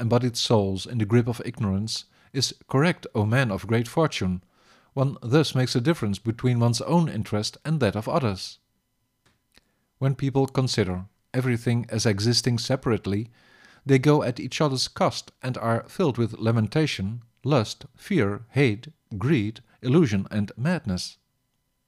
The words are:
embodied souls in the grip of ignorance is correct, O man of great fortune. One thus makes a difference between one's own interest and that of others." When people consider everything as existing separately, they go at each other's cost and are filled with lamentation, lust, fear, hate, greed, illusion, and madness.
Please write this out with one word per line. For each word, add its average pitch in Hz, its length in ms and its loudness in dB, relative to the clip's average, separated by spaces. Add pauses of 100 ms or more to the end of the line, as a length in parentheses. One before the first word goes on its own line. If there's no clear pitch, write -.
embodied 117 360 0
souls 98 480 2
in 120 140 -8
the 110 80 0
grip 117 220 4
of 113 160 -6
ignorance 107 640 -4 (260)
is 135 200 -2 (160)
correct, 160 460 0
O 107 100 2
man 117 280 2
of 98 160 -2
great 117 180 2
fortune. 95 560 -2 (520)
One 135 280 0
thus 135 320 2
makes 127 220 0
a 127 40 4
difference 117 380 0
between 120 400 -2
one's 117 220 2
own 165 280 2
interest - 560 -4
and 156 140 -2
that 101 160 2
of - 140 -4
others." 127 500 -2 (1400)
When 135 180 0
people 135 320 0
consider 101 580 0 (260)
everything 120 560 0
as 113 160 -2
existing 113 540 2
separately, 110 720 -2 (560)
they 135 140 6
go 147 240 4
at 117 160 -4
each - 200 -6
other's 135 280 0
cost - 420 -2 (100)
and 127 180 -6
are 113 300 -2
filled 151 300 0
with 113 300 -2
lamentation, 117 760 0 (220)
lust, 127 420 0 (100)
fear, 113 540 -2
hate, 127 380 0 (280)
greed, 113 460 0 (200)
illusion, 123 500 2
and 104 240 -2
madness. 120 600 -4 (720)